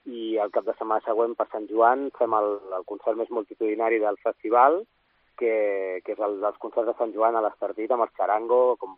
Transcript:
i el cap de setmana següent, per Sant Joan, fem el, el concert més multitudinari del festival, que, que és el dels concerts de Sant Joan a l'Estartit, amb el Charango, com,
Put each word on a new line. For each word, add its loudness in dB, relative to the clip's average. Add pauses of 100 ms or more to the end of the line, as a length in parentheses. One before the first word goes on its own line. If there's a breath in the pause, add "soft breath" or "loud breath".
i -6
el -2
cap -2
de -4
setmana -2
següent, 0
per -4
Sant -8
Joan, 2
fem 0
el, 2 (300)
el -8
concert -4
més -6
multitudinari -2
del 0
festival, 4 (540)
que, 0
que -6
és -6
el -2
dels -2
concerts -2
de -6
Sant -2
Joan 2
a 2
l'Estartit, -4
amb 4
el -20
Charango, 2
com, -12